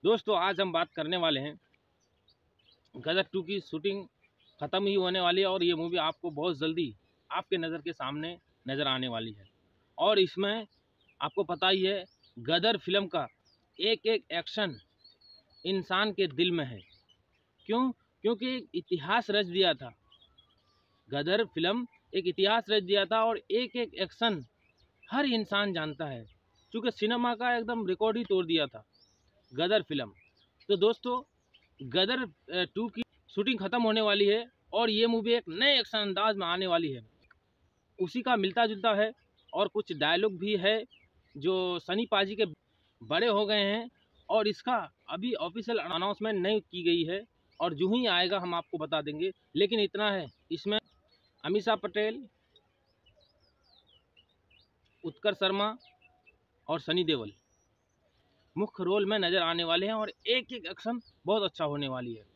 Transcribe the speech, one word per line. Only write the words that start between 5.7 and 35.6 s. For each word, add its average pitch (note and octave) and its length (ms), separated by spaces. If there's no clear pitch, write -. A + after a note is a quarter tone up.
मूवी E3+ 220
आपको E3 340
बहुत D3+ 280
जल्दी D#3+ 360
आपके F#3 260
नज़र E3 220
के D#3+ 140
सामने D3+ 460
नज़र C#3 180
आने C3 220
वाली A2+ 240
है। G2 160
और G3+ 200
इसमें G3+ 480
आपको D#3 240
पता F3 240
ही F#3+ 140
है, F#3+ 220
गदर E3+ 380
फिल्म F#3+ 300
का D#3 220
एक G#3+ 260
एक A3 260
एक्शन F3 460
इंसान F#3+ 460
के F#3+ 140
दिल E3+ 260
में D#3+ 120
है। A#2 160
क्यों? B3 260
क्योंकि A#3+ 640
एक A3+ 180
इतिहास F3+ 560
रच G3+ 160
दिया F3 280
था, B2+ 200
गदर E3 340
फिल्म G3+ 420
एक F3+ 120
इतिहास G3 440
रच G#3+ 120
दिया G3 220
था A3 200
और A3+ 160
एक A#3 260
एक A#3+ 180
एक्शन F#3+ 500
हर C#4 160
इंसान G#3 460
जानता D#3 340
है, A#2+ 200
क्योंकि A#3 200
सिनेमा A#3+ 440
का A#3+ 220
एकदम A3+ 300
record G#3 320
ही A#3 60
तोड़ F#3 220
दिया D#3+ 200
था A2 200
गदर F3+ 280
फिल्म। C3+ 300
तो G3+ 80
दोस्तों, A#3 460
गदर, G3 400
अ, F3+ 420
टू A3+ 140
की A3 140
shooting G#3 240
ख़त्म G3 240
होने A3 180
वाली G#3 240
है A3+ 260
और A3+ 180
ये G#3+ 160
movie A3+ 260
एक A#3 160
नए B3+ 320